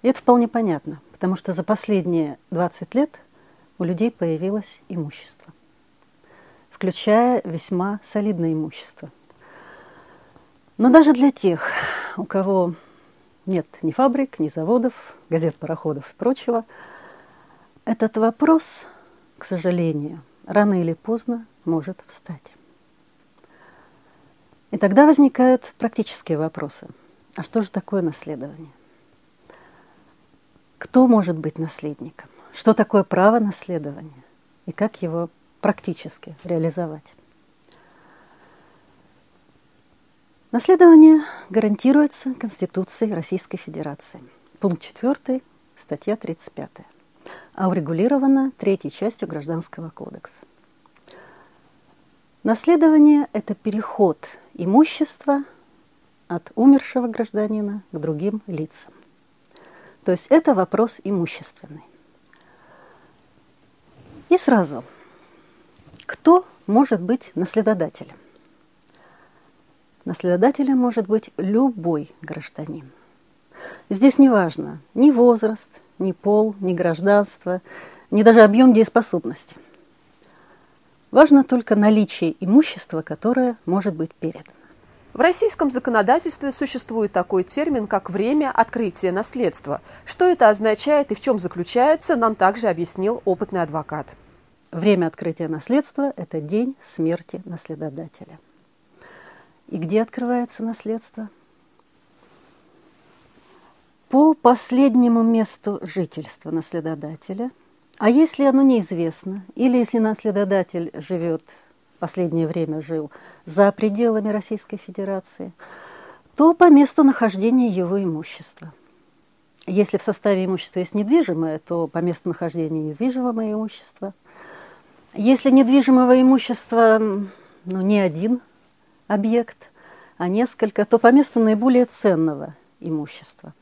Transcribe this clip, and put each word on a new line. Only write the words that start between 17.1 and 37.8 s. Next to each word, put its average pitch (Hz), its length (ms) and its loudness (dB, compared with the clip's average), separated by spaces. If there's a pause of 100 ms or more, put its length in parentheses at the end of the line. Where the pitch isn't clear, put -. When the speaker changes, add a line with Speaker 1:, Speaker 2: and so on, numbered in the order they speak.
Speaker 1:
этот 220 320 -4
вопрос, 302 680 0 (500)
к - 80 -20
сожалению, 165 760 -4 (260)
рано 202 340 2
или 165 120 -2
поздно 233 520 -6 (200)
может 165 420 -4
встать. - 440 -18 (2250)
И 208 80 -6
тогда 202 260 6
возникают 262 720 4
практические - 640 -6
вопросы. 156 480 -10 (480)
А 190 60 -10
что 220 220 -4
же - 80 -10
такое 190 320 -6
наследование? 151 680 -10 (2000)
Кто 254 300 2
может 190 280 2
быть 156 220 -8
наследником? 156 720 -12 (240)
Что - 220 2
такое 202 280 2
право 202 360 2
наследования? 151 840 -8 (440)
И 175 40 -12
как - 300 -6
его 170 300 -6 (280)
практически - 840 -6
реализовать? 165 680 -6 (3500)